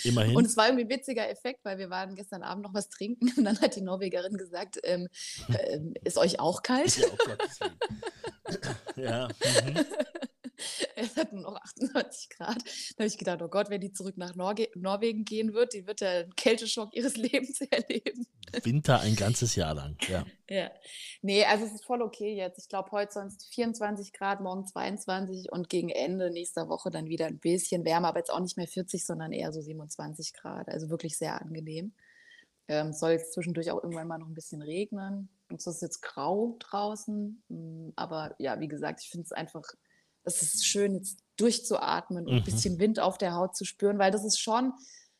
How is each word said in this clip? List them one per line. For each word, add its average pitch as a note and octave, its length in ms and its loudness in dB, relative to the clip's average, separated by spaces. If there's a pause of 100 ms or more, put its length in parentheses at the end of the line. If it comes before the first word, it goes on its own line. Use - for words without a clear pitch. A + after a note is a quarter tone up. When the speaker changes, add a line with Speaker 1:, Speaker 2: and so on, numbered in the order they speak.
Speaker 1:
Immerhin. A#2+ 340 6
Speaker 2:
Und A#3+ 100 10
es G3+ 100 2
war A3 120 8
irgendwie B3 160 6
'n G#3 60 -4
witziger A#3+ 380 0
Effekt, - 360 -6
weil G3 140 -4
wir F#3 120 -6
waren F#3+ 240 -4
gestern F#3+ 280 -12
Abend G3+ 220 -8
noch G3 100 -10
was G3+ 140 -2
trinken A#3+ 440 0
<laughs> - 60 2
und B3+ 60 8
dann G#3 160 4
hat - 160 6
die G3 60 -4
Norwegerin F#3+ 540 -2
gesagt, F#3 480 -6
ähm, F3+ 240 0 (280)
Speaker 1:
<laughs> - 320 0
Speaker 2:
ähm: D3+ 260 -4 (100)
„Ist - 140 2
euch - 220 4
auch E3 220 2
kalt?“ C4+ 340 4
Speaker 1:
Ja, A#4 140 6
oh - 120 -8
Gottes A4+ 380 -2
Willen. - 200 -6 (680)
Speaker 2:
<laughs> - 480 -6
Speaker 1:
Ja, B2+ 380 -2 (100)
mhm. D3+ 420 4 (840)
Speaker 2:
<laughs> - 260 -4
Es A3+ 200 -4
hat D#4+ 160 0
nur F#3+ 100 -10
noch F#3+ 140 -8
achtundneunzig - 760 -4
Grad. A#3 320 -4 (340)
Da A3 80 2
hab - 20 4
ich G#3 120 -2
gedacht: F3 240 -2
„Oh E3+ 60 -4
Gott, G3+ 220 2
wenn G3+ 100 -2
die G3 120 -6
zurück F#3+ 240 -8
nach F3+ 200 -8
Norge-, G3+ 380 0
Norwegen G3+ 500 0
gehen G#3+ 300 0
wird, B3 200 4
die F#3+ 120 -10
wird G#3+ 140 -6
ja F3+ 200 2
'n F3 160 -8
Kälteschock A3+ 580 2
ihres A#3+ 220 0
<laughs> - 20 -4
Lebens C4 420 0
erleben.“ A#3+ 680 -2 (360)
Speaker 1:
Winter D3 380 6
ein G#2+ 160 4
ganzes A2 400 2
Jahr D#2 180 2
lang, D2 220 -6 (120)
ja. F2+ 220 0
Speaker 2:
<laughs> - 60 -20 (140)
Ja. D4 200 -2 (520)
Ne, G3 240 6
also G#3+ 180 6
es G#3+ 80 -6
ist G#3+ 140 -12
voll A#3+ 160 0
okay G#3+ 320 -4
jetzt. F#3 240 -6
Ich - 100 -20
glaub, F#3+ 240 -6
heute G3+ 200 0
sonst G3 420 -10
vierundzwanzig G#3+ 580 -2
Grad, G3 300 -2
morgen F#3+ 240 -4
zweiundzwanzig F#3+ 840 -4
und F3 200 -4
gegen F3 180 2
Ende F3 420 0
nächster E3+ 380 -4
Woche E3 220 -2
dann D#3+ 180 -6
wieder D#3+ 180 -2
ein D#3 120 -6
bisschen F3 480 2
wärmer, E3 220 6
aber D#3+ 100 2
jetzt E3+ 120 -2
auch E3+ 100 0
nicht F3+ 180 -4
mehr E3+ 100 -4
vierzig, F#3 380 -4
sondern D#3+ 260 -6
eher D#3+ 200 -4
so D#3 100 -8
siebenundzwanzig D#3 720 -10
Grad. - 340 -10
Also D#3 220 -6
wirklich E3 260 -4
sehr D#3 240 -2
angenehm. D#3+ 540 -8 (760)
Ähm, D3+ 240 0
soll E3 200 4
jetzt E3 220 2
zwischendurch E3+ 360 -2
auch F3 120 0
irgendwann E3 260 -6
mal E3 100 -6
noch D#3+ 100 -12
ein D#3+ 60 -10
bisschen D#3 280 -10
regnen. G3 680 -4 (200)
Und E3 100 -10
es - 60 -8
ist E3+ 160 -6
jetzt E3+ 200 -8
grau G#3 580 0
draußen. G#3 880 -4
Mm, D#3+ 480 -10
aber D#3+ 420 -6
ja, A#2 220 -2
wie D#3 80 -4
gesagt, D3 340 -6
ich - 80 -14
find's E3+ 220 -10
einfach D#3 320 -8 (600)
es - 180 0
ist - 240 2
schön, G3+ 280 2
jetzt - 240 -6 (180)
durchzuatmen F#3 920 2
und B2 120 6
'n - 20 0
Speaker 1:
Mhm. - 20 -
Speaker 2:
bisschen D#3+ 360 2
Wind G#3+ 200 4
auf F#3 180 4
der F3 160 0
Haut F#3 220 0
zu G3+ 80 -4
spüren, G3+ 340 2
weil F#3+ 140 8
das G#3 120 0
ist G#3+ 160 2
schon, B3 320 2 (480)